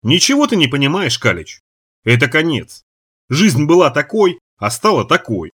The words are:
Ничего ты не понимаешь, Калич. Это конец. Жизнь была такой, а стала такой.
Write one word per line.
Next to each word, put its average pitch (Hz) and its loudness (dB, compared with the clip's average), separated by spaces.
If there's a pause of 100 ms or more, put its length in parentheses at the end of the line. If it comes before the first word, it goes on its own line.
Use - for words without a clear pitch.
Ничего 269 0
ты 233 -2
не 156 2
понимаешь, 143 -2
Калич. 87 -4 (440)
Это 120 2
конец. 156 -4 (460)
Жизнь 151 2
была 165 4
такой, 175 0 (200)
а 208 -4
стала 185 0
такой. 92 -4